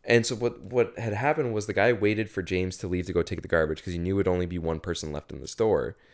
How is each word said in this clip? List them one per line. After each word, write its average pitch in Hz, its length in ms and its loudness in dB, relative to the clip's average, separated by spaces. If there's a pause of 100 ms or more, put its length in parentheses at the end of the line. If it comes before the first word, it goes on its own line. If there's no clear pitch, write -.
And 117 220 6
so 123 80 -2
what, 120 280 -2
what 117 360 0
had 113 140 -2
happened 131 400 0
was 104 140 -2
the 104 80 -4
guy 104 180 4
waited 107 380 2
for 98 120 -4
James 92 360 -2
to 98 100 -6
leave 90 180 -2
to 92 60 -8
go 85 100 2
take 85 200 -4
the 95 60 -14
garbage 80 360 2
'cause 92 80 -6
he 87 60 -4
knew 90 160 0
it - 40 2
would 95 100 2
only 90 180 2
be 87 120 -6
one 80 220 -2
person 80 320 -6
left 73 180 -10
in 73 100 -12
the 65 60 -14
store. 101 500 0 (180)